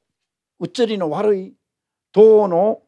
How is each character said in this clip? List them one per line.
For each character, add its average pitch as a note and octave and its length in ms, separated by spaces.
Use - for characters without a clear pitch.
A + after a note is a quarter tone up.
写 F3+ 280
り G#3+ 100
の E3+ 140
悪 G3+ 260
い F#3+ 180
塔 G#3 360
の F#3 400